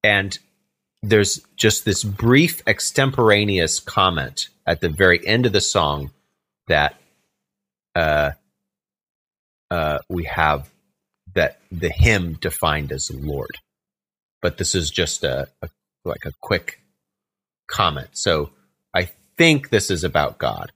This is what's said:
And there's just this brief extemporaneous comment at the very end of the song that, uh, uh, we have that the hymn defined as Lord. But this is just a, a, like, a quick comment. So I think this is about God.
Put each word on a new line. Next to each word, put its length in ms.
And 340
there's 400
just 280
this 180
brief 640
extemporaneous 1120
comment 680
at 140
the 80
very 380
end 180
of 80
the 80
song 500
that, 300
uh, 360
uh, 280
we 160
have 460
that 260
the 200
hymn 500
defined 520
as 180
Lord. 480
But 160
this 180
is 160
just 320
a, 260
a, 80
like, 180
a 160
quick 400
comment. 440
So 380
I 160
think 320
this 220
is 120
about 360
God. 380